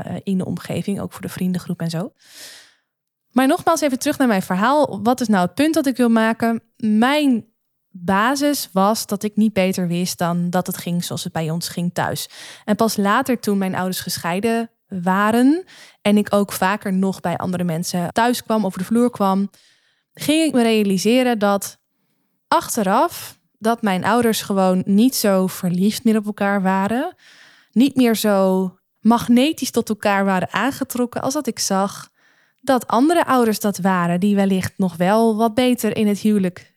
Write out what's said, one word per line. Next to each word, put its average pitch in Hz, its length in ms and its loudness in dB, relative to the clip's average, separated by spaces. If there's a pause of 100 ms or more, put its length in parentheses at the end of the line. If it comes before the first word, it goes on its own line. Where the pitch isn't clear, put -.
(240)
in 190 140 -2
de 185 80 -2
omgeving, 175 560 -6
ook 185 100 -8
voor - 100 -16
de 185 80 -8
vriendengroep 180 500 -4
en 170 100 -4
zo. 165 220 -6 (1200)
Maar 262 120 4
nogmaals 330 340 0
even 262 180 -2
terug 285 180 -4
naar 269 100 2
mijn 196 140 0
verhaal. 214 640 0
Wat 247 180 0
is 240 60 -2
nou 190 180 4
het 180 80 -6
punt 311 200 2
dat 311 120 0
ik 262 120 -2
wil 240 120 2
maken? 226 520 0 (160)
Mijn 240 680 2 (440)
basis 233 840 0
was 196 340 2
dat 202 180 -6
ik 208 120 -6
niet 214 180 2
beter 185 340 0
wist 175 300 -2
dan 175 320 -2
dat 180 180 0
het 185 100 -8
ging 175 260 -4
zoals - 200 -8
het 180 100 -10
bij 160 160 -4
ons 165 200 -6
ging 175 240 -6
thuis. 139 360 -4 (360)
En 214 100 0
pas 220 220 0
later, 226 420 0
toen 202 180 -2
mijn 190 180 -2
ouders 185 240 -4
gescheiden 226 680 -4 (180)
waren 214 760 2 (380)
en 208 160 4
ik 208 160 0
ook 202 180 2
vaker 196 420 -2
nog 190 280 0
bij 170 160 -4
andere 180 260 -4
mensen 175 500 -4
thuis 233 300 0
kwam, 220 220 0
over 185 140 -4
de 180 60 -4
vloer 233 240 2
kwam, 196 400 0 (640)
ging 311 300 0
ik 294 100 0
me 254 80 2
realiseren 226 800 2
dat 202 380 -2 (720)
achteraf 269 920 0 (180)
dat 226 240 -2
mijn 185 240 0
ouders 226 360 2
gewoon 190 440 2
niet 214 300 4
zo 190 320 2
verliefd 185 560 -2
meer 220 140 2
op 208 80 -2
elkaar 202 360 -2
waren, 208 540 -2 (560)
niet 269 240 2
meer 240 200 4
zo 190 560 2 (280)
magnetisch 247 720 2
tot 226 180 -2
elkaar 202 360 0
waren 190 280 0
aangetrokken 247 680 -4
als 262 120 -2
dat 294 140 -4
ik 226 120 -6
zag - 540 -4 (520)
dat 254 220 2
andere 302 380 2
ouders 233 340 2
dat 202 180 -2
waren, 180 420 0
die 202 160 2
wellicht 190 420 0
nog 185 180 -2
wel 214 400 2
wat 220 180 0
beter 247 440 0
in 214 100 2
het 208 120 0
huwelijk 202 580 -2